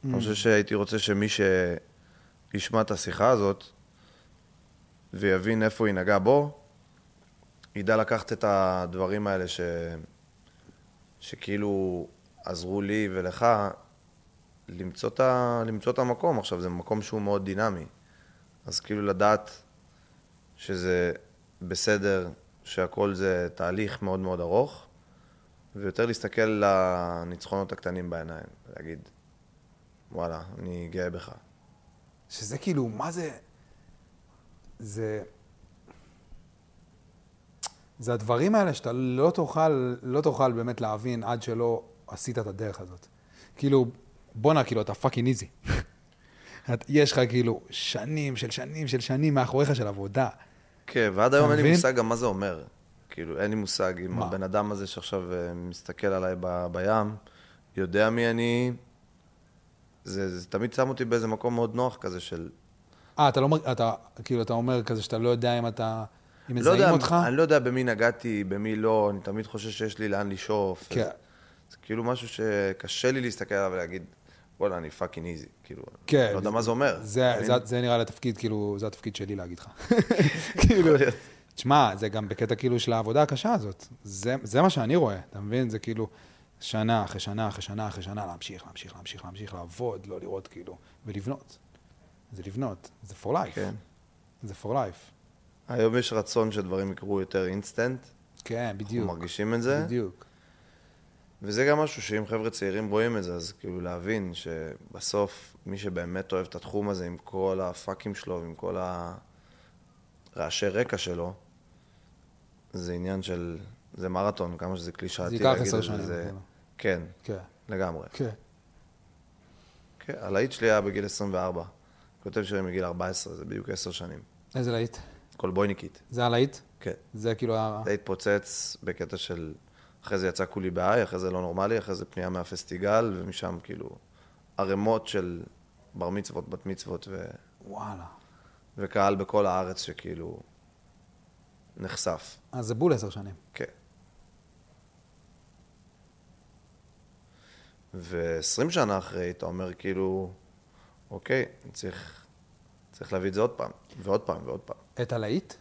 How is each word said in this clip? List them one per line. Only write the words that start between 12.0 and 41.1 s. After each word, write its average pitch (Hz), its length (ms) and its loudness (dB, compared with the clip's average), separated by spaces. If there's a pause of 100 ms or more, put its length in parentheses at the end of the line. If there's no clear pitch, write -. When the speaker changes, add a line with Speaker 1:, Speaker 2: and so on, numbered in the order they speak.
Speaker 2:
עזרו 90 380 -4
לי 104 300 0
ולך 90 340 0 (1200)
למצוא 90 400 -6
את - 120 -4
ה-, 123 460 2
למצוא 110 260 -2
את 117 60 0
המקום. 127 400 2
עכשיו, 92 220 -4
זה 90 80 -2
מקום 90 340 -4
שהוא 107 200 -6
מאוד 101 220 0
דינמי, 98 400 -2 (840)
אז - 140 -4
כאילו 104 220 -4
לדעת 101 480 4 (1040)
שזה 90 560 0 (500)
בסדר, 95 680 2 (360)
שהכל 98 500 0
זה 90 400 0
תהליך 95 480 -2
מאוד 95 180 -2
מאוד 92 200 -2
ארוך, 98 440 0 (920)
ויותר 101 300 0
להסתכל 113 360 0 (220)
לניצחונות 90 1080 2
הקטנים 90 380 -4
בעיניים, 82 340 -8 (240)
ולהגיד, 80 300 -12 (1120)
"וואלה, 82 300 -4 (160)
אני 87 340 -8
גאה 90 180 -2
בך." 85 220 -12 (960)
Speaker 1:
שזה 113 280 -8
כאילו, 143 300 0
מה 113 220 -4
זה? 165 200 -6 (1500)
זה... 107 440 -6 (2750)
זה 117 160 -2
הדברים 120 400 2
האלה 185 200 6
שאתה - 180 -4
לא 127 380 4
תוכל, 156 720 2
לא 127 180 0
תוכל 131 320 4
באמת 117 280 -2
להבין 113 440 -2